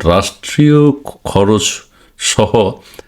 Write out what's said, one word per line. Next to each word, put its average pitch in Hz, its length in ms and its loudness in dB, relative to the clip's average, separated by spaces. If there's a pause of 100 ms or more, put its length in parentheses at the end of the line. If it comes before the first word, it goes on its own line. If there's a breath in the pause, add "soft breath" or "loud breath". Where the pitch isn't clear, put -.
রাষ্ট্রীয় 147 840 2 (120)
খরচ 101 600 -2 (540 soft breath)
সহ 104 540 -2 (360 loud breath)